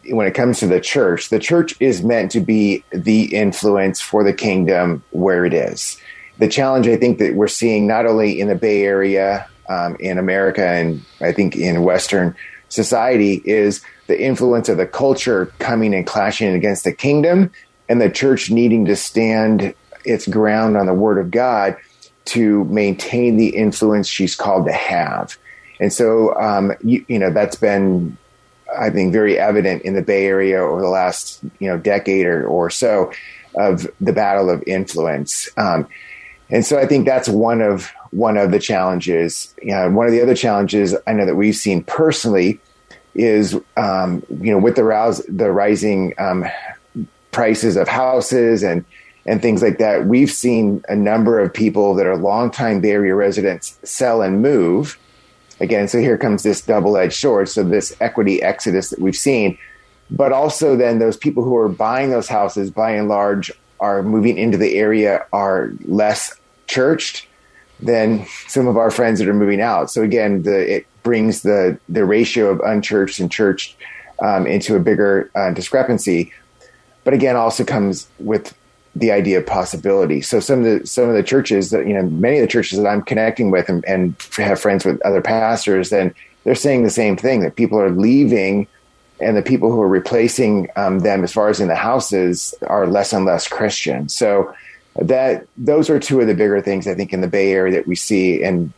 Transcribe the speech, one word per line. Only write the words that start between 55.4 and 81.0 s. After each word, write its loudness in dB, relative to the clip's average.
Again, 0
so 0
here 2
comes -2
this 0
double-edged 0
sword. 0
So -2
this -2
equity 0
exodus -2
that -10
we've 0
seen, 0
but 0
also 0
then 2
those 2
people -2
who 0
are 2
buying -2
those -2
houses, -2
by -2
and -2
large, 0
are -2
moving 0
into 0
the 0
area, 2
are -2
less -2
churched -2
than 0
some 0
of 2
our 4
friends 2
that 0
are 2
moving 2
out. 0
So -2
again, 0
the, 0
it -8
brings 0
the, 2
the 0
ratio 2
of 0
unchurched -2
and -2
churched, -2
um, 0
into -2
a 4
bigger, 2
uh, -2
discrepancy. -2
But 2
again, 2
also 0
comes -2
with -4
the 0
idea 2
of 0
possibility. -2
So -2
some 0
of 0
the, 0
some 0